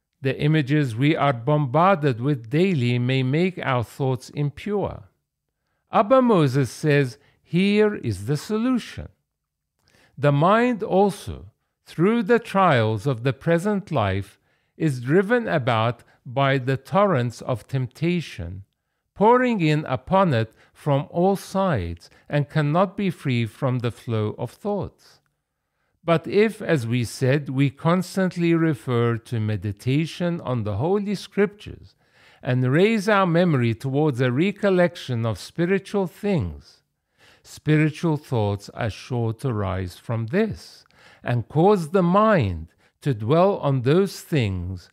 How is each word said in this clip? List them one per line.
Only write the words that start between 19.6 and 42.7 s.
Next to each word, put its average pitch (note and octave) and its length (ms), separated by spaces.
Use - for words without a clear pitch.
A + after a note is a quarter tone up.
in D#3 260
upon F3 480
it A2+ 180
from C#3+ 360
all F#3 260
sides, C3 760
and D3 220
cannot D#3 460
be G3+ 120
free B2 380
from B2+ 320
the A#2 120
flow A2 460
of A#2+ 140
thoughts. - 720
But E3 240
if, G3+ 340
as C#3+ 240
we A#2+ 180
said, C3+ 440
we C#3 200
constantly F3 840
refer B2+ 640
to A2+ 240
meditation B2+ 1000
on B2 220
the G2+ 140
Holy F#3+ 400
Scriptures - 800
and B2+ 280
raise G3 380
our G3 180
memory D#3+ 480
towards C3+ 460
a B2+ 100
recollection F3 960
of G#2+ 100
spiritual F#3+ 720
things, A2 760
spiritual D3+ 720
thoughts G#2+ 540
are A2+ 200
sure A#2 420
to B2+ 200
rise F#2+ 440
from A2+ 300
this F3+ 580
and A#2+ 240
cause F3 400
the F#3 160
mind E3+ 680